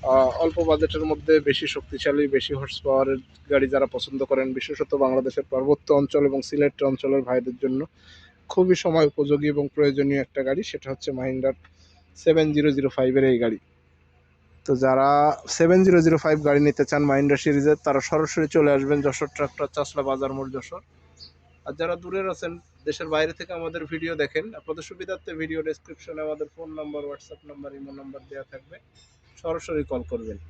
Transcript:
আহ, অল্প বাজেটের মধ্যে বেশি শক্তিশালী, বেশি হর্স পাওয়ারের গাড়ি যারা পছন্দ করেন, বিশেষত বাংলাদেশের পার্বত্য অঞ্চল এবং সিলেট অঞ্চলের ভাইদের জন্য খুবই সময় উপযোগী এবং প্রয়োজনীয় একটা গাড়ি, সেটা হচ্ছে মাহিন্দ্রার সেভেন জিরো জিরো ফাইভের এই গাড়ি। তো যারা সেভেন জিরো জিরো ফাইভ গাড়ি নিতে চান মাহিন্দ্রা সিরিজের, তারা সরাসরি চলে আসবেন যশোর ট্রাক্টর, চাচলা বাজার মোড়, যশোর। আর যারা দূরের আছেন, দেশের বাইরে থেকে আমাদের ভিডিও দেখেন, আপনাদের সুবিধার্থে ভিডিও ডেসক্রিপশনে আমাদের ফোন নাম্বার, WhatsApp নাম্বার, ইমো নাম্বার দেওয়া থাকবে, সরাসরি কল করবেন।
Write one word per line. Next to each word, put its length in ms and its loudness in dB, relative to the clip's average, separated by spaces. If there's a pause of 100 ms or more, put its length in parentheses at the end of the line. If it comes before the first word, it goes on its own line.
(100)
আহ, 200 4 (140)
অল্প 120 -2 (120)
বাজেটের 420 0
মধ্যে 220 0 (160)
বেশি 260 0
শক্তিশালী, 500 -2 (120)
বেশি 220 0
হর্স 260 -10
পাওয়ারের 360 2 (300)
গাড়ি 240 4
যারা 200 2
পছন্দ 260 -6 (100)
করেন, 160 2 (120)
বিশেষত 320 -6 (140)
বাংলাদেশের 480 0
পার্বত্য 360 0 (120)
অঞ্চল 300 0
এবং 180 -2
সিলেট 280 0 (140)
অঞ্চলের 380 0
ভাইদের 340 -2
জন্য 180 -2 (720)
খুবই 340 4
সময় 280 4
উপযোগী 420 0
এবং 100 0 (100)
প্রয়োজনীয় 520 2
একটা 220 -6
গাড়ি, 220 -2
সেটা 220 -10
হচ্ছে 180 -8 (100)
মাহিন্দ্রার 360 -2 (640)
সেভেন 280 4 (100)
জিরো 200 4
জিরো 200 0
ফাইভের 360 4
এই 120 4
গাড়ি। 140 0 (1080)
তো 60 0 (120)
যারা 240 4 (480)
সেভেন 300 6
জিরো 200 6
জিরো 180 4
ফাইভ 120 4 (120)
গাড়ি 120 4
নিতে 300 4
চান 200 0
মাহিন্দ্রা 340 4
সিরিজের, 420 4
তারা 220 2
সরাসরি 380 0 (100)
চলে 200 6
আসবেন 260 0
যশোর 340 -2
ট্রাক্টর, 380 -4
চাচলা 340 -4
বাজার 280 -4
মোড়, 180 -8
যশোর। 280 -12 (840)
আর 140 -10
যারা 220 -2
দূরের 320 -6
আছেন, 180 -10 (320)
দেশের 300 -6
বাইরে 240 0
থেকে 200 -12
আমাদের 240 -8 (100)
ভিডিও 300 -6
দেখেন, 220 -4 (140)
আপনাদের 320 -10
সুবিধার্থে 400 -12 (100)
ভিডিও 260 -6
ডেসক্রিপশনে 600 -12
আমাদের 280 -8
ফোন 140 -16 (100)
নাম্বার, 320 -10
WhatsApp 300 -18 (100)
নাম্বার, 280 -16
ইমো 220 -16
নাম্বার 200 -18 (100)
দেওয়া 220 -14
থাকবে, 240 -20 (640)
সরাসরি 500 -6
কল 120 -6 (100)
করবেন। 260 -10 (120)